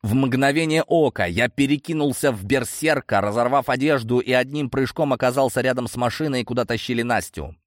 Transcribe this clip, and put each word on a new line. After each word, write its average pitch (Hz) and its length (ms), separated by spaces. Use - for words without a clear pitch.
В 107 120
мгновение 139 680
ока 139 440
я 107 220
перекинулся 143 840
в 98 120
берсерка, 131 760
разорвав 120 480
одежду, 127 500
и 123 140
одним 131 380
прыжком 135 420
оказался 127 480
рядом 123 280
с - 80
машиной, 123 480
куда 120 200
тащили 117 380
Настю. 90 520